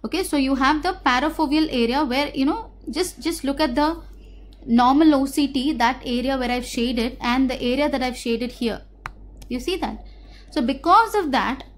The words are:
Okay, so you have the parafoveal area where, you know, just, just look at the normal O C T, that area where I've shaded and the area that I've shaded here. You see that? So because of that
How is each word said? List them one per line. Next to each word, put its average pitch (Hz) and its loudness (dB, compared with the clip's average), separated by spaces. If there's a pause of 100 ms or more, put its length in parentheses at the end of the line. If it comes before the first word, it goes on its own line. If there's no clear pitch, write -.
Okay, 311 -4
so 311 -2
you 269 2
have 285 2
the 370 -4
parafoveal 302 2
area 247 0
where, 277 -2
you 269 0
know, 427 -2 (180)
just, 294 -4
just 320 -4
look 277 -2
at 269 0
the 302 0 (640)
normal 269 6
O 269 2
C 277 0
T, 277 0
that 240 0
area 254 -2
where 247 -2
I've 247 -2
shaded 247 -2
and 254 2
the 247 -4
area 262 0
that 269 -2
I've 247 -4
shaded 233 -4
here. - -4 (680)
You 240 -6
see 359 -4
that? - -8 (460)
So 302 -2
because 349 2
of 370 0
that 226 -2 (140)